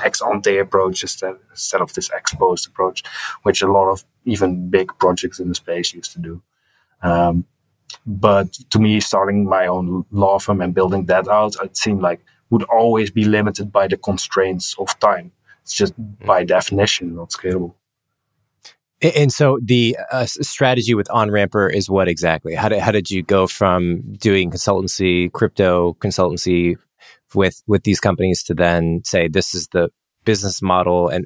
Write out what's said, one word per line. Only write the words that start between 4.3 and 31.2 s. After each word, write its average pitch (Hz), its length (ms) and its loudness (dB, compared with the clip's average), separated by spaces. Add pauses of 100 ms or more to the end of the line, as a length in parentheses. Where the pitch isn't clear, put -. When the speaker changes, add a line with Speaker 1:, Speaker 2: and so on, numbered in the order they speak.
Speaker 1:
big 95 180 2 (100)
projects 90 420 -2
in 90 80 -6
the 87 60 -2
space 87 400 -6
used 87 180 -14
to 87 80 -12
do." 85 220 -12 (600)
Um, 87 420 2 (600)
but 98 460 2 (180)
to 107 80 2
me, 107 220 4
starting 101 480 0
my 95 180 2
own 90 440 -2
law 98 280 2
firm 98 220 -2
and 90 140 -2
building 92 320 0
that 92 220 0
out, 104 340 2
it 98 140 -10
seemed 101 260 -2
like 87 180 -2 (300)
would 107 140 2
always 113 460 2
be 107 140 0
limited 104 480 0
by 98 160 2
the 95 80 -2
constraints 95 800 -2
of 98 220 -6
time. 87 320 0 (300)
It's - 120 -12
just - 240 -2
Speaker 2:
Mm. 104 280 -14
Speaker 1:
by 92 180 2
definition 90 720 0
not 85 140 -12
scalable. 90 440 -6 (1300)
Speaker 2:
A-, 165 200 2
and 139 100 4
so 139 300 4
the, 120 340 4 (160)
uh, 131 100 -2
s-, - 160 -4 (100)
strategy 123 460 2
with 101 140 0
OnRamper 104 640 2
is 98 160 -2
what 95 200 2
exactly? 82 460 -2
How 107 140 0
did, 104 120 0
how 107 120 0
did 101 180 0
you 92 120 -4
go 95 240 2
from 90 560 0 (160)
doing 95 320 2
consultancy, 92 840 0
crypto 87 680 2
consultancy 87 760 0 (580)
with, 95 320 0
with 104 180 2
these 101 160 2
companies 92 440 0
to 87 100 -4
then 85 500 2
say, 85 240 0
"This 90 260 -2
is 85 140 -8
the 85 220 0 (340)
business 98 380 -2
model," 90 460 2
and, 85 180 -4